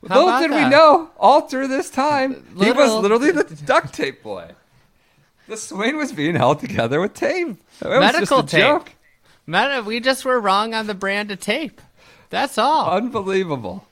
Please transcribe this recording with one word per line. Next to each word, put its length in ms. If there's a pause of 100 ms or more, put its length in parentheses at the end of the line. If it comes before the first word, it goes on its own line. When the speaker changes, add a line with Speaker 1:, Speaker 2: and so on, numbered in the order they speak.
Speaker 1:
How 80
Speaker 2:
Little 120
Speaker 1:
about 140
Speaker 2:
did 80
we 60
Speaker 1:
that? 140
Speaker 2:
know, 480
all 240
through 260
this 220
time, 540 (140)
he 140
was 40
Speaker 1:
Little 240
Speaker 2:
literally 300
the 140 (200)
duct 300
tape 280
boy. 280 (1000)
The 80
swing 400
was 160
being 240
held 240
together 400
with 140
tape. 340 (340)
It 60
was 120
Speaker 1:
Medical 420
Speaker 2:
just 120
a 20
Speaker 1:
tape. 100
Speaker 2:
joke. 260 (540)
Speaker 1:
Medi-, 380
we 140
just 260
were 160
wrong 340
on 120
the 80
brand 380
of 80
tape. 400 (500)
That's 260
all. 340
Speaker 2:
Unbelievable. 1000